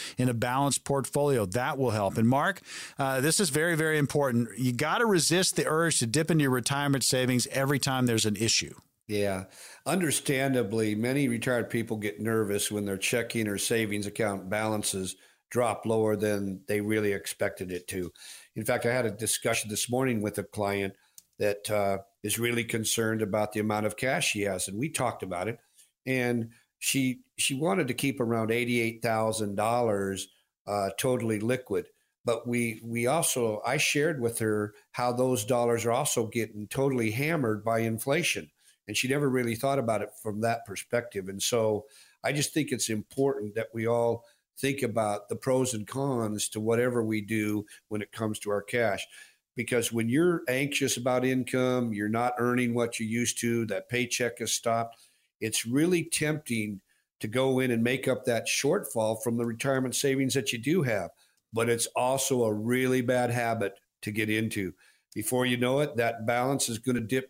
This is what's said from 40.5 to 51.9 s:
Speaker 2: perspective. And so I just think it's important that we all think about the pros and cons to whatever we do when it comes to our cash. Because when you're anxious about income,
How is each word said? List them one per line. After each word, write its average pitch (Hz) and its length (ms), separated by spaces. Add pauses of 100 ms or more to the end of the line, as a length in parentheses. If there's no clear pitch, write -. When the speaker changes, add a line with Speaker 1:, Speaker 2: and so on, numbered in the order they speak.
Speaker 2:
perspective. 98 640
And 98 120
so 110 440 (380)
I 120 80
just 147 220
think 147 180
it's 117 180
important 107 640
that 110 180
we 113 140
all 117 360 (340)
think 135 260
about 107 460
the 113 60
pros 127 380
and 104 140
cons 120 640
to 107 100
whatever 117 440
we 110 180
do 104 440 (240)
when 107 120
it - 100
comes 110 280
to 104 120
our 101 100
cash. 107 440 (500)
Because 117 380
when 113 160
you're 165 400
anxious 135 480
about 127 280
income, 127 680